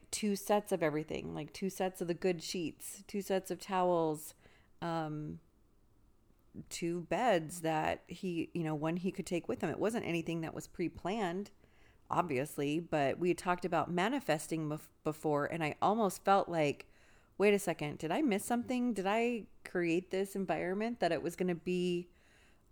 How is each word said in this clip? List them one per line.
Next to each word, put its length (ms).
two 240
sets 360
of 120
everything, 500
like, 200
two 160
sets 320
of 60
the 60
good 300
sheets, 640
two 140
sets 300
of 80
towels, 720
um, 580
two 400
beds 520
that 460
he, 460
you 100
know, 120
one 220
he 140
could 140
take 220
with 140
him. 80
It 100
wasn't 260
anything 360
that 120
was 140
pre-planned, 840
obviously, 680
but 400
we 100
had 80
talked 280
about 260
manifesting 760
bef-, 180
before, 420
and 180
I 180
almost 420
felt 240
like, 400
"Wait 160
a 60
second, 380
did 140
I 100
miss 240
something? 480
Did 120
I 420
create 460
this 260
environment 640
that 100
it 100
was 140
gonna 200
be 520